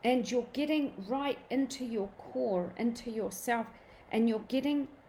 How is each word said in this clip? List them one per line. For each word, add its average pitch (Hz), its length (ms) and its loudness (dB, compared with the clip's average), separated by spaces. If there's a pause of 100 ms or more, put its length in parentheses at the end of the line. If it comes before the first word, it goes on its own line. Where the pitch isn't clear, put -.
And 240 260 4
you're 240 240 0
getting 294 400 0 (140)
right 269 320 -2 (100)
into 254 360 -2
your 220 240 -2 (100)
core, 190 580 -2
into 233 340 -2
yourself, 220 560 -2 (440)
and 226 180 4
you're 220 200 2
getting 277 400 2 (200)